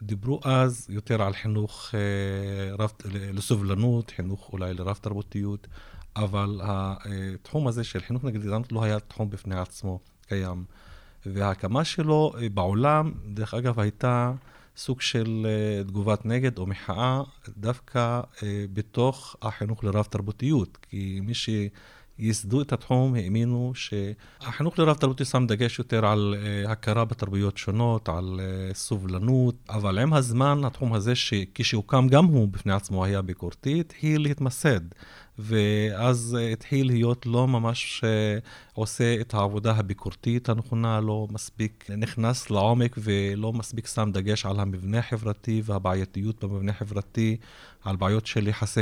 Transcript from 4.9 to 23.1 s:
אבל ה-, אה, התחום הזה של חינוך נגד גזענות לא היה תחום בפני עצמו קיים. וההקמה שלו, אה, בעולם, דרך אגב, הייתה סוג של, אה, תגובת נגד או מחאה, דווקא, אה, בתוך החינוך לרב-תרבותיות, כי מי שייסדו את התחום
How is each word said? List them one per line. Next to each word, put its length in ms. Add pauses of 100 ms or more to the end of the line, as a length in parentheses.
אבל 480
ה-, 320 (100)
אה, 280
התחום 340
הזה 160
של 160
חינוך 240
נגד 180
גזענות 300
לא 120
היה 160
תחום 300
בפני 260
עצמו 440 (280)
קיים. 360 (640)
וההקמה 600
שלו, 520
אה, 120
בעולם, 600 (220)
דרך 200
אגב, 260
הייתה 540 (440)
סוג 240
של, 480
אה, 340
תגובת 420
נגד 320
או 80
מחאה, 560 (360)
דווקא, 640 (220)
אה, 300
בתוך 680
החינוך 420
לרב-תרבותיות, 960
כי 420
מי 100
שייסדו 1300
את 120
התחום 420